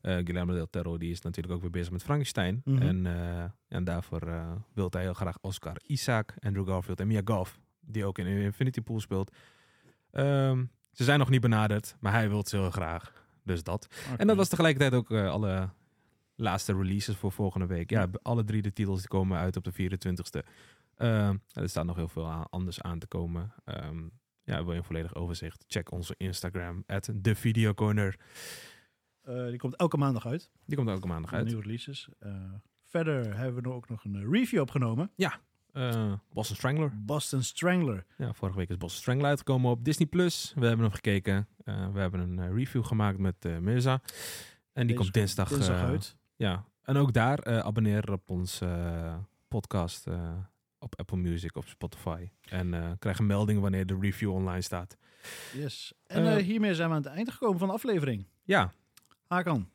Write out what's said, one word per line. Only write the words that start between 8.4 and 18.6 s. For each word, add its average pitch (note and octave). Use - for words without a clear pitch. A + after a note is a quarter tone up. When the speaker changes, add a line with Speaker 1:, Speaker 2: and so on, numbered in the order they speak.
Speaker 1:
Pool A2+
speelt. G2
Ehm, C3+
ze -
zijn C#3+
nog C3
niet C3
benaderd, G#2+
maar G2
hij A2
wil G#2
ze -
heel F#2+
graag. E2+
Dus F2
dat. F#2
Speaker 2:
Oké. B2
Speaker 1:
En G3+
dat A2
was F#3+
tegelijkertijd C#3+
ook, A#2+
eh, G#2
alle F#2+
laatste G#2+
releases G2
voor F#2+
volgende F#2+
week. F2
Ja, A2+
Speaker 2:
Ja. F#2
Speaker 1:
b-, F2+
alle A#2
drie G#2+